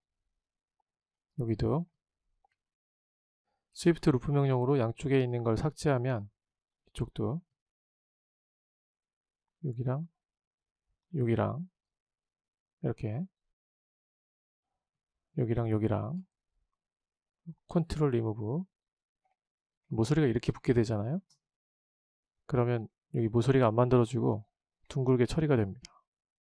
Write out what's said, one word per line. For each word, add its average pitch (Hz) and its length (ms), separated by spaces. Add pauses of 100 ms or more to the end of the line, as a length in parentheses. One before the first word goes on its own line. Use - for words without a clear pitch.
(1400)
여기도 117 460 (1900)
스위프트 - 360
루프 135 220
명령으로 135 480
양쪽에 131 440
있는 120 200
걸 113 140
삭제하면 127 720 (600)
이쪽도 120 520 (2250)
여기랑 127 420 (1080)
여기랑 117 540 (1120)
이렇게 120 440 (2000)
여기랑 117 320
여기랑 107 560 (1400)
컨트롤 156 440
리무브 113 520 (1200)
모서리가 139 400
이렇게 117 240
붙게 - 220
되잖아요. 117 480 (1200)
그러면 120 420 (280)
여기 117 120
모서리가 120 400
안 107 80
만들어지고 120 720 (420)
둥글게 127 380
처리가 151 300
됩니다. - 480 (460)